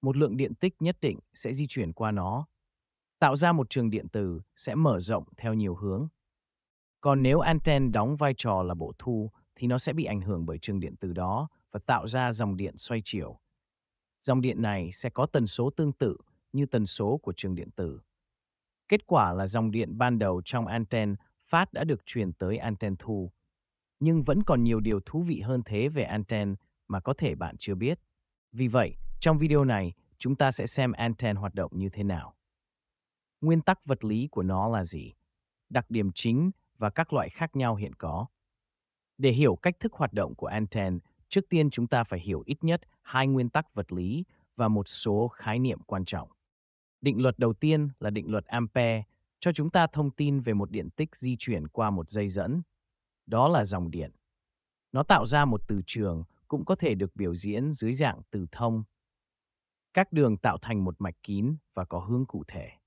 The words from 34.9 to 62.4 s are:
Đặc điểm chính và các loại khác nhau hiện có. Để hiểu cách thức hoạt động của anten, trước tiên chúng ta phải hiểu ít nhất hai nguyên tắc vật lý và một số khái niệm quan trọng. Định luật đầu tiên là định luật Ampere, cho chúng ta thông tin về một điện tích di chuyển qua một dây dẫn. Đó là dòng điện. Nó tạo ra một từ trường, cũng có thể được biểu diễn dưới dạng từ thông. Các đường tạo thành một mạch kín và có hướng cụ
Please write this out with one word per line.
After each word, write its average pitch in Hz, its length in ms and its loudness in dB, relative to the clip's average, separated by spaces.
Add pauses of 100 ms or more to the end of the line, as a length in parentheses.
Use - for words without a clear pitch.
Đặc 123 220 -2
điểm 107 240 0
chính 135 360 2 (280)
và 107 120 0
các - 220 -2
loại 87 160 0
khác 160 280 -6
nhau 123 180 0
hiện 101 200 -6
có. 85 320 -6 (920)
Để 135 120 4
hiểu 120 260 4
cách 180 240 0
thức 226 120 -2
hoạt 139 200 -2
động 87 220 -2
của - 120 -8
anten, 98 520 -2 (300)
trước - 200 0
tiên 156 220 4
chúng 120 160 -2
ta 120 180 2
phải 92 160 -6
hiểu 87 260 -4
ít - 180 -6
nhất 170 160 2 (220)
hai - 240 0
nguyên 131 220 2
tắc 156 260 -2
vật 101 180 -6
lý 95 320 -2 (320)
và 117 120 2
một 104 200 2
số 110 400 2
khái 113 300 -4
niệm 127 280 0
quan 95 180 -4
trọng. 85 240 -6 (720)
Định 127 220 0
luật 127 160 2
đầu 117 140 2
tiên 151 360 2 (100)
là 107 120 -4
định 104 200 -4
luật 104 140 -2
Ampere, 113 600 0 (360)
cho 175 120 2
chúng 156 180 -2
ta 175 160 4
thông 147 240 0
tin 139 300 0
về 117 140 0
một 101 160 0
điện 90 200 -6
tích - 260 -6
di 127 220 -2
chuyển 85 300 -4
qua 110 220 -2
một 87 180 -2
dây 101 200 -2
dẫn. 98 340 -2 (640)
Đó 120 220 4
là 156 160 4
dòng 92 260 -4
điện. 78 220 -8 (800)
Nó 135 100 0
tạo 151 240 4
ra 147 180 4
một 131 240 2
từ 104 180 0
trường, 87 380 -2 (240)
cũng 151 160 -4
có 185 100 2
thể 156 200 0
được 95 220 -4
biểu 92 180 -2
diễn 104 360 -4
dưới 120 220 -2
dạng 131 380 0
từ 95 220 -6
thông. 113 320 -2 (1120)
Các 190 180 2
đường 135 240 4
tạo 95 220 0
thành 107 260 -2
một 90 140 -2
mạch 98 240 -4
kín 107 340 -2 (180)
và 92 100 -4
có 85 140 -6
hướng 120 280 -2
cụ 78 200 -10